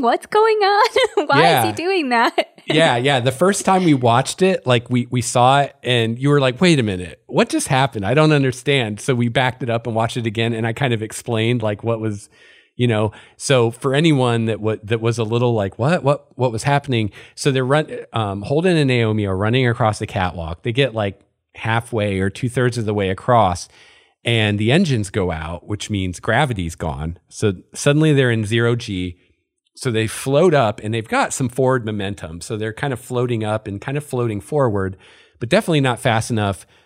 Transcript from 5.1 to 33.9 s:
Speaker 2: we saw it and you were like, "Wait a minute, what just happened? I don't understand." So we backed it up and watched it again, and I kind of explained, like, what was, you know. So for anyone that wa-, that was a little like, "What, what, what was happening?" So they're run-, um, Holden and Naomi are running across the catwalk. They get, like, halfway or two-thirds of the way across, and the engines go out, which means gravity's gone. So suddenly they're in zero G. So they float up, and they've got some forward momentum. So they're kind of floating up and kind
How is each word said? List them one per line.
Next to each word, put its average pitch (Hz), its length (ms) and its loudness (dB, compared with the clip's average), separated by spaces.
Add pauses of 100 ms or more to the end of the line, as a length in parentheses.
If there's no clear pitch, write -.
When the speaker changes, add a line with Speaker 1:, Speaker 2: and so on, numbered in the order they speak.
Speaker 2:
we 123 120 0
saw 127 400 4
it 135 200 -6
and 117 360 0
you 135 100 -2
were 143 100 4
like, 127 220 0
"Wait 175 180 4
a 127 40 2
minute, 90 440 -6
what 190 220 0
just - 200 -4
happened? 127 360 0
I 98 80 0
don't 156 180 4
understand." 131 720 0
So 135 140 -2
we 120 140 0
backed 127 340 0
it 120 80 -4
up 117 160 -4
and 113 100 -4
watched 113 220 -2
it 113 80 -4
again, 113 260 -2
and 113 140 -4
I 113 80 -4
kind 131 180 -2
of 107 100 -2
explained, 113 600 -4
like, 107 200 -4
what 113 160 -2
was, 107 300 -8 (480)
you 123 100 0
know. 107 240 0 (280)
So 120 320 2
for 131 240 -2
anyone 131 500 2
that 110 160 -4
wa-, 107 240 -2
that 110 160 -2
was 113 160 0
a 113 80 -2
little 120 300 0
like, 98 240 -2
"What, 143 260 0
what, - 340 -2
what 123 140 0
was 110 120 -6
happening?" 131 460 0 (240)
So - 160 -2
they're 131 140 0
run-, 135 260 0 (220)
um, 101 300 -4
Holden 165 340 0
and 147 120 2
Naomi 110 380 2
are 95 100 -2
running 117 300 2
across 113 320 0
the 107 80 -4
catwalk. 85 560 -6
They 120 100 -4
get, 123 220 0
like, 101 280 -4 (320)
halfway 110 680 -2
or 98 80 0
two-thirds 123 480 -2
of 117 80 -4
the 107 80 -2
way 101 160 0
across, 95 580 2 (600)
and 110 320 2
the 107 140 2
engines 143 360 0
go 92 220 -2
out, 80 360 -8
which - 220 -8
means 95 320 -4
gravity's 110 540 0
gone. 80 440 -6 (120)
So 104 240 -2 (200)
suddenly 151 380 2
they're 135 180 4
in 110 140 0
zero 117 320 0
G. 90 400 -6 (580)
So - 180 -4
they 110 160 0
float 151 460 2
up, 113 280 2
and 107 100 -4
they've 110 140 -4
got 254 260 -2
some 131 160 -2
forward 127 380 0
momentum. 98 540 -8
So 113 160 -10
they're 110 160 -6
kind 143 200 -4
of 117 60 -6
floating 123 460 -4
up 107 240 -4
and 101 120 -8
kind 139 160 -8